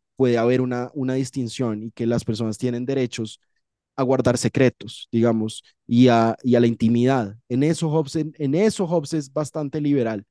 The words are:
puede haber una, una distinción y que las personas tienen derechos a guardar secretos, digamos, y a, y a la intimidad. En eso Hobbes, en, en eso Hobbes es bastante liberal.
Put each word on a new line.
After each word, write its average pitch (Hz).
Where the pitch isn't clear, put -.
puede 120
haber 127
una, 123
una 127
distinción 120
y 117
que 120
las 120
personas 110
tienen 123
derechos 127
a 135
guardar 127
secretos, -
digamos, 113
y 123
a, 113
y 120
a 117
la 120
intimidad. 117
En 127
eso 160
Hobbes, 151
en, 156
en 143
eso 208
Hobbes 160
es 139
bastante 151
liberal. 120